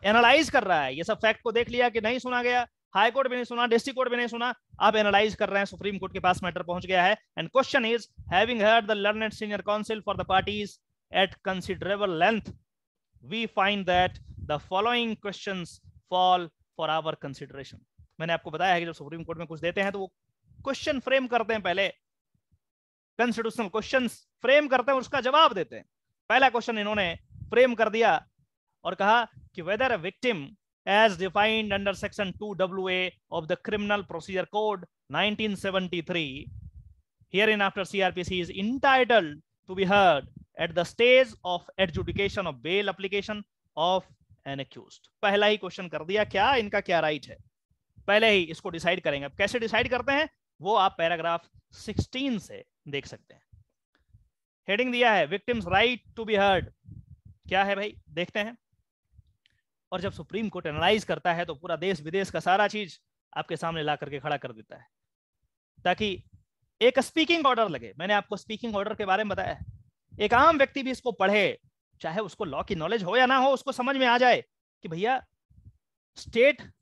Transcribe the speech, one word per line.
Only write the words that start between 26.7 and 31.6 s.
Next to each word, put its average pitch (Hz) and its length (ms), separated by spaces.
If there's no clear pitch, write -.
इन्होंने 208 360
फ्रेम 240 260
कर 220 140
दिया 208 320
और 180 100
कहा 220 280
कि 180 80
whether 214 280
a 220 80
victim 160 480
as 208 320
defined 214 560